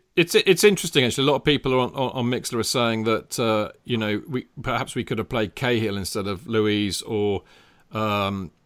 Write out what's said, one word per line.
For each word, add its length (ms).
it's, 180
it's 300
interesting, 400
actually. 240
A 20
lot 60
of 80
people 360
on, 140
on, 160
on 160
Mixlr 320
are 60
saying 400
that, 340
uh, 320
you 120
know, 320
we, 180
perhaps 360
we 80
could 140
have 100
played 260
Cahill 420
instead 300
of 220
Luiz 540
or, 400
um, 580